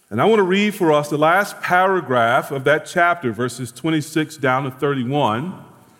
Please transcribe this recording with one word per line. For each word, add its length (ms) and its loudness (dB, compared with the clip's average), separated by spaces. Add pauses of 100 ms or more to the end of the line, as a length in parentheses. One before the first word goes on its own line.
And 120 -2
I 40 4
want 140 4
to 40 4
read 320 0
for 160 2
us 180 2
the 80 -2
last 440 2
paragraph 920 0
of 140 -4
that 200 2
chapter, 460 0
verses 400 -6
twenty-six 640 -4
down 300 0
to 60 -6
thirty-one. 920 -2 (360)